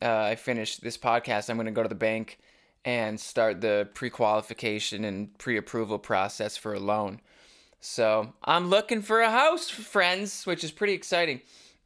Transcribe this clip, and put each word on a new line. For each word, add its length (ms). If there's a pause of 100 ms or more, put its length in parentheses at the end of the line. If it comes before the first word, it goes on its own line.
uh, 60
I 280
finish 420
this 200
podcast, 520
I'm 80
gonna 140
go 120
to 60
the 60
bank 440 (460)
and 340
start 420
the 320
pre-qualification 1080
and 340
pre-approval 600
process 560
for 180
a 60
loan. 400 (600)
So 540 (100)
I'm 260
looking 320
for 200
a 80
house, 400
friends, 760
which 180
is 80
pretty 220
exciting. 480 (440)